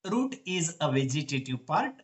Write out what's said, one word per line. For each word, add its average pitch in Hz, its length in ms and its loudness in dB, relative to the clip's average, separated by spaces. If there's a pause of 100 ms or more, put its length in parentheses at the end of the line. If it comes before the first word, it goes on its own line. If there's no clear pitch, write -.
Root 247 400 0
is 180 340 0
a 147 120 2
vegetative 131 760 0
part. 247 260 0 (100)